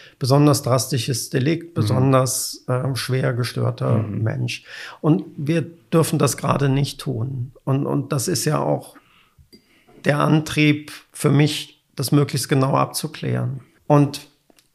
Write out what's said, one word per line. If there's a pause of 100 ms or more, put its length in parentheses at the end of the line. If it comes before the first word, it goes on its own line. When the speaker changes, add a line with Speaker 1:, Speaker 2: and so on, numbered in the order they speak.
(180)
Speaker 1:
besonders
drastisches
Delikt,
Speaker 2:
Mhm.
Speaker 1:
besonders,
ähm,
schwer
gestörter
Speaker 2:
Mhm.
Speaker 1:
Mensch. (380)
Und (100)
wir (280)
dürfen
das
gerade
nicht
tun. (140)
Und,
und
das
ist
ja
auch (1080)
der
Antrieb (200)
für
mich, (140)
das
möglichst
genau
abzuklären. (260)
Und (540)